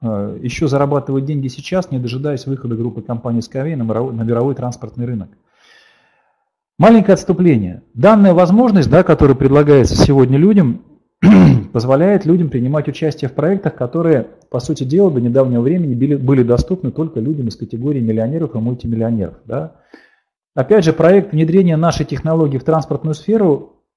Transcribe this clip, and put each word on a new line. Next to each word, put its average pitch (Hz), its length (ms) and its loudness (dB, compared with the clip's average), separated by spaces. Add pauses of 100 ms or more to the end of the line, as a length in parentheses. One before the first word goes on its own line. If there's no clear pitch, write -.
э, 104 400 -6
ещё 127 240 -4
зарабатывать 139 600 -2
деньги 143 200 -6
сейчас, 175 460 -8
не 131 60 -4
дожидаясь 127 480 -8
выхода 131 280 -8
группы 113 280 -8
компаний 120 360 -6
Skyway 139 380 -8
на 120 80 -6
мировой, 113 280 -4
на 113 100 -8
мировой 120 340 -2
транспортный 120 500 -10
рынок. 113 220 -8 (1500)
Маленькое 208 380 4
отступление. 143 680 0 (120)
Данная 202 400 4
возможность, 185 560 4
да, 175 140 4
которая 143 320 4
предлагается 139 600 4
сегодня 135 420 4
людям, 175 440 2 (380)
<clears throat> 170 520 6
позволяет 143 520 2
людям 170 240 0
принимать 135 400 -4
участие 143 400 -6
в - 60 -12
проектах, 190 420 -2
которые, 151 520 -2 (220)
по 123 100 -6
сути 143 240 -6
дела, 175 260 2
до 131 100 -2
недавнего 123 400 0
времени 147 340 -2
были, 139 220 -2
были 131 260 0
доступны 120 480 -2
только 160 300 -6
людям 135 280 -4
из - 80 -10
категории 123 440 -6
миллионеров 117 560 -4
и - 20 -6
мультимиллионеров, 113 840 -4
да. 147 320 -10 (800)
Опять 175 300 2
же, 156 80 2
проект 185 400 2
внедрения 165 440 2
нашей 156 300 -2
технологии 151 520 -2
в - 60 -12
транспортную 156 500 -4
сферу 196 600 -2 (220)